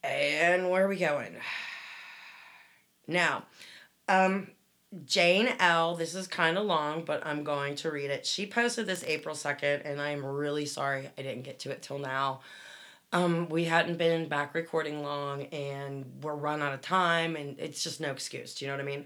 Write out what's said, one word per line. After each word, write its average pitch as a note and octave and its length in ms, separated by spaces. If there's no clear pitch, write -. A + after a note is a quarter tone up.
And D3+ 640
where F#3+ 160
are G3 40
we G3 80
going? D3 420
<sighs> - 60
Now, D#3 360
um, F#3+ 440
Jane F#3+ 440
L, E3+ 360
this E3 200
is F#3 120
kinda E3+ 340
long, D#3+ 420
but D#3 220
I'm D3+ 180
going C#3+ 340
to D#3+ 140
read C#3+ 180
it. C3+ 160
She G3 200
posted A#3 400
this F3+ 180
April D#3 320
second, C#3+ 460
and C#3+ 180
I'm C#3+ 260
really D3 400
sorry C#3 520
I C3+ 40
didn't B2+ 220
get C3 180
to C#3 100
it - 100
till C#3 160
now. C3+ 440
Um, E3+ 380
we E3 160
hadn't E3 320
been E3 320
back C#3+ 240
recording D#3 500
long, C#3+ 420
and C#3 600
we're D3+ 140
run D3+ 260
out C#3+ 120
of C3+ 80
time, E3+ 540
and C#3+ 240
it's D3+ 240
just C#3+ 160
no D3 120
excuse. C3 440
Do - 80
you C3+ 80
know C#3 60
what C#3 60
I C#3 40
mean? C#3 180